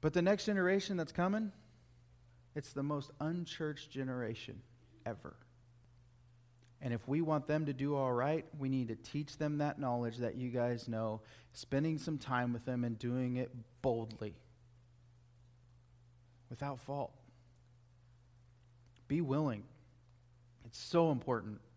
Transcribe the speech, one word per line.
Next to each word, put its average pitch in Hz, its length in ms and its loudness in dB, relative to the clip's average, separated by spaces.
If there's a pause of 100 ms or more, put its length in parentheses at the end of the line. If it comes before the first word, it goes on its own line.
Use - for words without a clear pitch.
But 151 100 4
the 175 100 4
next 190 240 4
generation 196 520 4
that's 160 160 -2
coming, 196 400 2 (1000)
it's - 180 -8
the 139 100 -2
most 143 280 -2 (100)
unchurched 156 680 -2
generation 127 720 -4 (440)
ever. - 320 -8 (1400)
And 123 120 0
if 113 140 -4
we 147 140 2
want 156 260 2
them 151 200 2
to 143 60 0
do 139 220 0
all 131 160 4
right, 139 340 2 (140)
we 135 80 0
need 131 220 2
to 110 80 -4
teach - 400 -6
them 147 220 0
that 147 200 0
knowledge 120 380 0
that 123 180 0
you 127 140 -2
guys 120 400 2
know, 110 320 0 (320)
spending 156 440 0
some 156 200 -2
time 123 340 2
with 117 140 -4
them 123 180 0
and 117 160 -2
doing 123 380 0
it 127 120 -2 (320)
boldly, 113 540 -2 (2250)
without 139 320 -6
fault. 139 320 -4 (1900)
Be 156 140 2
willing. 135 420 0 (1000)
It's 113 120 -14
so 170 340 4
important. 110 500 -2 (160)